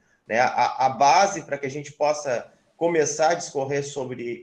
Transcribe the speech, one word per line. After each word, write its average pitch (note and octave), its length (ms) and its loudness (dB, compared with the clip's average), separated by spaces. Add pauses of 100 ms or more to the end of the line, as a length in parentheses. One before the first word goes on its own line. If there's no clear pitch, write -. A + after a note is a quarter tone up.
(260)
né? A2+ 140 0
A, B2+ 460 2
a - 20 2
base D#3 540 4
pra C#3 160 -6
que C#3 80 -8
a C3 40 -6
gente C#3+ 220 -10
possa D3 580 -2 (260)
começar D#3+ 560 2
a - 20 0
discorrer C#3 500 -4
sobre B2 580 -8